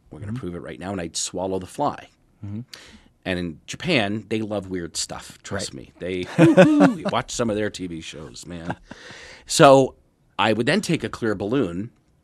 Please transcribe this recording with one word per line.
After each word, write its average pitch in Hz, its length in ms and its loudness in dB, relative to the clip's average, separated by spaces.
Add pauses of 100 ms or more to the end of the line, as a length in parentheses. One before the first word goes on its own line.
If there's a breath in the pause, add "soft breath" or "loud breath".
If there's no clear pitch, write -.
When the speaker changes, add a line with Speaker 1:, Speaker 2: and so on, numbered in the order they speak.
Speaker 1:
We're 73 100 -18
gonna 98 120 -10
Speaker 2:
Mm-hmm. 123 80 -8
Speaker 1:
prove 90 160 -8
it 85 60 -10
right 64 180 -14
now. 90 120 -8
And 98 100 -6
I'd 85 160 -10
swallow 95 420 -4
the 90 80 -10
fly. 139 400 -6 (380)
Speaker 2:
Mm-hmm. 104 160 -10 (640 loud breath)
Speaker 1:
And 90 140 -2
in 85 280 -6
Japan, 110 600 -2
they 110 120 -4
love 101 280 -6
weird 87 280 -8
stuff. - 460 -10
Trust - 300 -8
Speaker 2:
Right. - 20 -14
Speaker 1:
me. 64 240 -18
They 90 320 -6
Speaker 2:
<laughs> - 80 -14
Speaker 1:
woo-hoo, 285 580 8
you 156 140 -8
watch - 200 -2
some 117 180 -2
of 104 60 0
their 107 140 -2
T 92 180 -10
V 82 140 -10
shows, 69 460 -16
man. 85 280 -10 (720 loud breath)
So 135 500 8 (440)
I 110 140 4
would 117 120 0
then 170 160 2
take 160 220 -2
a 110 60 -4
clear 107 260 -4
balloon 101 560 -4 (320)